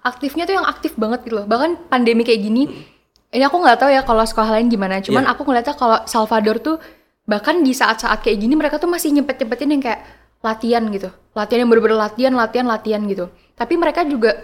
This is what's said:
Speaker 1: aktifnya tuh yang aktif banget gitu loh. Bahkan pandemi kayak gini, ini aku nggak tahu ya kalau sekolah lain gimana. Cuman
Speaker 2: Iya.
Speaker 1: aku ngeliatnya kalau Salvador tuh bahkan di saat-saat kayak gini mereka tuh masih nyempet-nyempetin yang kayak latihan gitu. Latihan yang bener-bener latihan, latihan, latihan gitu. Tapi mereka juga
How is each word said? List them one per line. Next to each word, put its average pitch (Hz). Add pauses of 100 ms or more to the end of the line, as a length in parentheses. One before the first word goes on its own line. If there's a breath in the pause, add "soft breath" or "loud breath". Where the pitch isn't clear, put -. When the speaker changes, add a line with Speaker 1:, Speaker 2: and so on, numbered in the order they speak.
Speaker 1:
aktifnya 285
tuh 381
yang 359
aktif -
banget 226
gitu 226
loh. 202
Bahkan 285
pandemi 233
kayak 226
gini, 220 (680 loud breath)
ini 254
aku 285
nggak 269
tahu 262
ya 269
kalau 226
sekolah 220
lain 226
gimana. 196
Cuman 247
Speaker 2:
Iya. 254
Speaker 1:
aku 247
ngeliatnya 247
kalau 233
Salvador 214
tuh 311 (480 loud breath)
bahkan 214
di 262
saat-saat 220
kayak 220
gini 226
mereka 302
tuh 320
masih 339
nyempet-nyempetin 269
yang 285
kayak 226 (400 loud breath)
latihan 226
gitu. 196 (240)
Latihan 214
yang 240
bener-bener 220
latihan, 226
latihan, 247
latihan 214
gitu. 185 (240 soft breath)
Tapi 233
mereka 339
juga 233